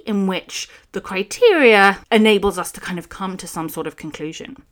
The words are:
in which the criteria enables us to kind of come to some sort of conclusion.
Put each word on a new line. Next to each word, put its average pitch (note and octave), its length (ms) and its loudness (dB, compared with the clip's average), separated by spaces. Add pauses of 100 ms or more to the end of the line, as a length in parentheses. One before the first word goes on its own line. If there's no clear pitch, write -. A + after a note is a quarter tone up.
in G3+ 200 -2
which - 440 -6 (240)
the F#3+ 80 -6
criteria G#3 1000 4 (120)
enables G3+ 460 4
us E3+ 140 -8
to - 100 -16
kind F3+ 160 -8
of E3 120 -12
come F#3+ 280 -10
to - 80 -16
some E3 220 -8
sort D#3 200 -8
of D3+ 100 -14
conclusion. - 760 -14